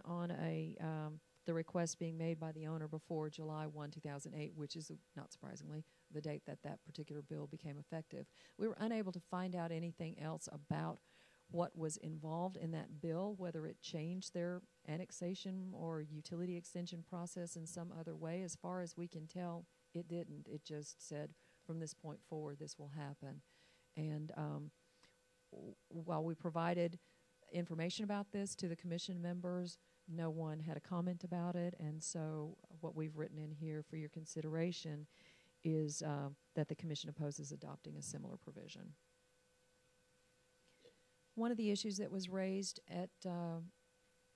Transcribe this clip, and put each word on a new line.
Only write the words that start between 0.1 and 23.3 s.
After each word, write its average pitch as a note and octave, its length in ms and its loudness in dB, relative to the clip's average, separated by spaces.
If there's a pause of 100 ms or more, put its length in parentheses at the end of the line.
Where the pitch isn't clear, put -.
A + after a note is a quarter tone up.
a, D#3+ 500 2
um, D#3 380 0 (280)
the E3+ 80 4
request E3 440 2
being E3 180 0
made E3 220 2
by D#3+ 140 -2
the D#3 140 -4
owner D#3 200 0
before D#3 440 0
July D#3 360 -2
one, D3+ 240 -4
two D#3 100 -10
thousand C#3+ 340 -4
eight, D3+ 200 -2
which D3+ 220 -4
is, D#3+ 160 -6 (240)
not - 160 -8
surprisingly, D3+ 500 -6 (300)
the D3+ 80 -2
date D3 260 -2
that D3 160 -8
that D3 220 -6
particular D3 380 -6
bill D3 240 -4
became D3 320 -6
effective. D#3+ 480 -6 (320)
We G#3+ 100 2
were - 100 0
unable A3 340 2
to F3 80 -2 (100)
find F3+ 260 2
out E3+ 160 2
anything E3 480 -2
else D#3+ 320 -2
about D#3 480 0 (500)
what E3+ 260 4
was D#3+ 200 0
involved D#3+ 640 0
in E3 140 0
that D#3 280 -4
bill, F3+ 380 2
whether D#3+ 280 -2
it - 140 -6
changed E3+ 540 -2
their F3 260 2 (260)
annexation F#3 840 -2
or D#3+ 300 0
utility E3+ 540 -2
extension F3 520 -4
process F3 480 -4
in D#3+ 100 -6
some F3 320 -6
other D#3+ 160 -4
way. E3 280 0
As F3 120 -2
far F3+ 280 0
as E3+ 140 -4
we F3 120 -2
can D#3+ 180 -6
tell, E3+ 380 -2 (300)
it E3+ 140 0
didn't. D#3 380 -2
It D3 160 -6
just - 460 -6
said, D3+ 220 -2 (360)
"From E3 140 -2
this D#3 140 -4
point - 340 -8
forward, D3+ 320 -4
this D3+ 180 -6
will C#3+ 160 -8
happen." C#3+ 460 -6 (560)